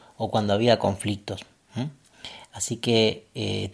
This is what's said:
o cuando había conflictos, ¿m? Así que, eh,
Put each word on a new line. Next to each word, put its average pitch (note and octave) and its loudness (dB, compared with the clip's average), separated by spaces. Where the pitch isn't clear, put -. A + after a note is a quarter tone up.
o A2+ -6
cuando G#2 2
había A2+ 4
conflictos, G2 -4
¿m? B2+ -4
Así - -6
que, A2+ 2
eh, G2+ -4